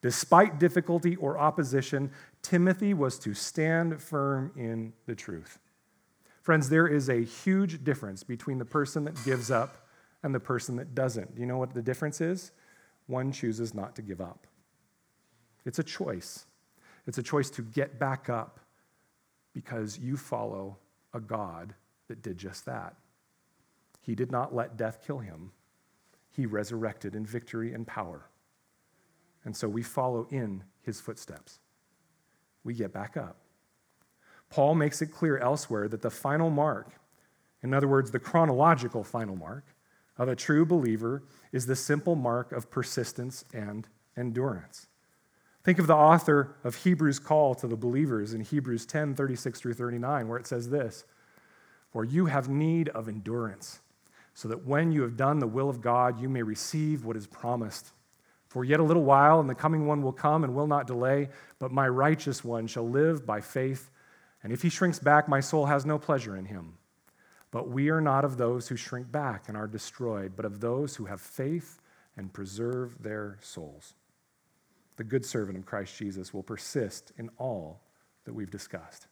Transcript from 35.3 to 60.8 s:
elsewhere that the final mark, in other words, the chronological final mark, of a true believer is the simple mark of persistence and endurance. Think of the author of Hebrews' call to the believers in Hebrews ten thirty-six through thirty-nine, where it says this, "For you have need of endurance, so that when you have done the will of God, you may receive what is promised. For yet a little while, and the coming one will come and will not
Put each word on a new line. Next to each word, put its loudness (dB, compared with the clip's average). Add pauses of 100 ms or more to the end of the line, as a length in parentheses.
elsewhere -2
that -6
the -2
final 0
mark, 0 (720)
in 0
other 4
words, 4
the 0
chronological 4
final -6
mark, -12 (500)
of -2
a 0
true 4
believer 2 (280)
is -2
the 0
simple 2
mark 0
of -6
persistence -6
and -8 (280)
endurance. -4 (800)
Think 4
of 2
the 8
author 8
of -4
Hebrews' 2
call 4
to -6
the -2
believers 0
in -6
Hebrews -2
ten -2
thirty-six -4
through -4
thirty-nine, -2
where -4
it -8
says -6
this, -4 (880)
"For -2
you 2
have 0
need 2
of -6
endurance, -8 (540)
so -12
that -6
when 4
you 4
have -2
done 4
the 2
will 0
of -4
God, 2
you -4
may -2
receive -2
what -4
is -10
promised. -6 (580)
For -4
yet 6
a 8
little 6
while, 10
and 2
the -2
coming 2
one 2
will 0
come 2
and 0
will 0
not 2